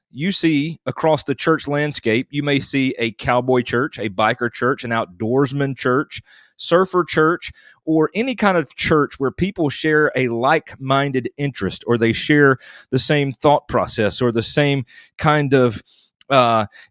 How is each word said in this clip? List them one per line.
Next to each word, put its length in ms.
You 220
see 520
across 380
the 120
church 340
landscape, 640
you 120
may 160
see 400
a 140
cowboy 480
church, 360
a 120
biker 420
church, 320
an 80
outdoorsman 840
church, 440
surfer 480
church, 440
or 280
any 220
kind 220
of 180
church 420
where 140
people 380
share 480
a 100
like-minded 1080
interest, 500
or 100
they 140
share 460
the 100
same 320
thought 380
process 520
or 120
the 100
same 420
kind 360
of, 280
uh, 360